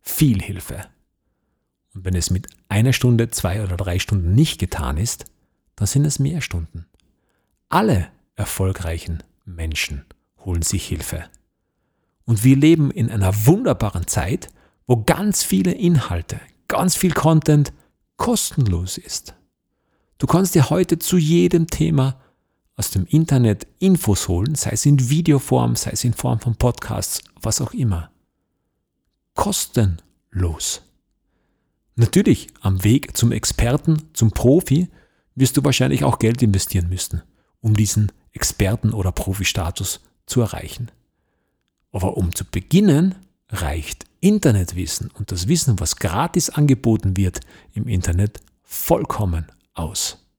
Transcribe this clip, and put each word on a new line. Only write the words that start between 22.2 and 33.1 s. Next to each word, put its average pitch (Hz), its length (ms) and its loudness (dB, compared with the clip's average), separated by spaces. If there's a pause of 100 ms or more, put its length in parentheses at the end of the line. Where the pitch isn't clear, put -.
aus - 140 -6
dem 95 160 -2
Internet 131 600 2 (120)
Infos 175 500 2
holen, 95 260 0
sei - 160 -4
es - 160 -2
in 131 240 4
Videoform, 135 680 2
sei - 140 -6
es - 140 -6
in 120 100 0
Form 123 260 -2
von 117 160 -4
Podcasts, - 680 -4 (200)
was - 180 -4
auch 127 120 -6
immer. 101 380 -2 (1200)
Kostenlos. - 1500 -4 (1120)
Natürlich, 123 520 2 (120)
am 95 240 -2
Weg 120 320 2